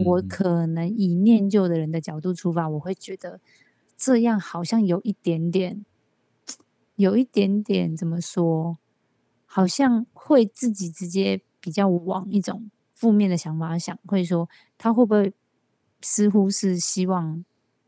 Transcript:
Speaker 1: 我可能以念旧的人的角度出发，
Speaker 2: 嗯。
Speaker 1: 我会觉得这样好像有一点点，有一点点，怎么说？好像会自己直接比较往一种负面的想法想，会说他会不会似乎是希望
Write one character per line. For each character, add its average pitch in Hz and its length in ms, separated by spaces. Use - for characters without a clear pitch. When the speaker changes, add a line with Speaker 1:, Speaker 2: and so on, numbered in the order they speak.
Speaker 1:
我 180 180
可 170 440
能 165 220
以 196 260
念 202 340
旧 196 200
的 170 100
人 156 140
的 165 80
角 156 180
度 180 140
出 175 180
发， 165 140
Speaker 2:
嗯。 156 80
Speaker 1:
我 151 80
会 180 140
觉 - 240
得 180 200
这 262 200
样 226 220
好 170 240
像 220 200
有 175 180
一 208 100
点 170 380
点， 190 340
有 202 220
一 262 40
点 202 400
点， 175 320
怎 165 120
么 165 120
说？ 165 600
好 185 220
像 240 480
会 247 320
自 240 240
己 196 200
直 175 160
接 190 360
比 180 100
较 202 180
往 180 420
一 196 100
种 214 300
负 226 180
面 208 160
的 180 80
想 160 220
法 165 200
想， 175 280
会 185 180
说 170 240
他 226 120
会 233 140
不 208 80
会 202 200
似 208 300
乎 196 180
是 190 300
希 185 260
望 175 400